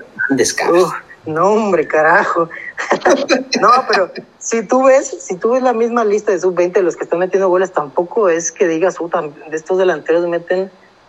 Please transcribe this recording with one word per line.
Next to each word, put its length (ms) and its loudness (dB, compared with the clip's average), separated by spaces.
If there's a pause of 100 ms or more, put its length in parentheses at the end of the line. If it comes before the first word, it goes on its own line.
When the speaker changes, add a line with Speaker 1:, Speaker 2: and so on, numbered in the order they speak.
(100)
Speaker 1:
<laughs> 60 -20
Speaker 2:
Hernández, 360 0
cabrón. 300 2
Speaker 1:
Uf, 100 -2 (320)
no, 280 -2
hombre, 360 0
carajo. 640 2
<laughs> 60 -16 (1000)
No, 100 4 (180)
pero 220 0 (280)
si 280 -4
tú 180 2
ves, 400 2
si 120 -8
tú 160 -2
ves 100 0
la 100 2
misma 320 0
lista 260 0
de 80 2
sub-veinte, 440 0
los 140 0
que 80 -8
están 140 -2
metiendo 300 0
goles, 240 0
tampoco 560 0
es 240 0
que 160 0
digas, 320 0
"Uh, 80 -6
tam-, 240 -4
de 240 -12
estos 220 -2
delanteros 500 0
meten, 420 -4 (380)